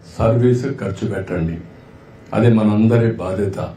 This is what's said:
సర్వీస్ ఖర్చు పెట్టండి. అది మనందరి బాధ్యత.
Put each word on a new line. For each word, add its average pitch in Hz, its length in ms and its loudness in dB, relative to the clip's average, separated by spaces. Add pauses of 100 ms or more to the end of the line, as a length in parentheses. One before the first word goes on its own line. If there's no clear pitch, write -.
(180)
సర్వీస్ 120 480 2 (140)
ఖర్చు 98 320 -6
పెట్టండి. 87 440 -4 (800)
అది 113 120 4 (100)
మనందరి 110 500 4 (140)
బాధ్యత. 95 360 -4 (180)